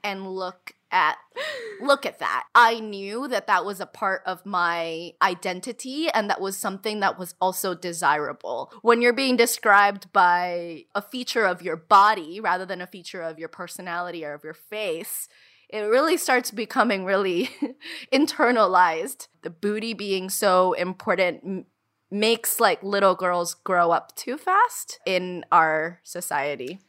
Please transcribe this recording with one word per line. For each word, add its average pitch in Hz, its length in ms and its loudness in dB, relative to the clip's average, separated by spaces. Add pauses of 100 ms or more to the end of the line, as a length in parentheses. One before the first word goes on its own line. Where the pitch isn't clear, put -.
and 196 280 -6
look 185 420 -12 (180)
at, 160 240 2 (640)
look 277 260 0
at - 140 -10
that. 120 240 -4 (100)
I 233 240 6
knew 214 480 -10
that 226 220 -4
that 180 160 2
was 196 160 -8
a 196 60 -8
part 190 400 -4
of 185 200 -8
my 170 640 -2 (100)
identity, 202 880 -4
and 208 220 0
that - 100 -2
was 196 160 -4
something 214 440 -6
that 196 180 0
was 180 220 -12
also 185 340 -2
desirable. 151 1000 -4 (100)
When 233 200 6
you're 240 100 4
being 254 240 2
described 202 760 4
by 175 720 2 (100)
a 202 80 -2
feature 247 440 -2
of 170 160 -2
your 170 120 -4
body 196 640 4
rather 185 260 -2
than 180 160 -8
a 180 60 -10
feature 180 360 -14
of 160 180 -8
your 160 80 -10
personality 175 760 -10
or 147 100 -8
of 147 100 -16
your 156 100 -12
face, - 760 -8 (400)
it 214 120 -8
really 269 360 2
starts - 360 0
becoming 208 520 0
really 190 460 0 (100)
<laughs> - 520 -8
internalized. 214 1120 2 (160)
The - 80 -10
booty 214 440 -4
being 190 360 -4
so 185 440 4
important 185 720 -2
m-, 190 200 -8 (440)
makes, 220 520 0
like, 190 240 2
little 196 320 2
girls 175 380 -2
grow 175 360 2
up - 240 0
too 254 240 -10
fast - 640 -2
in 180 460 -2
our 160 540 2
society, 147 760 -6 (100)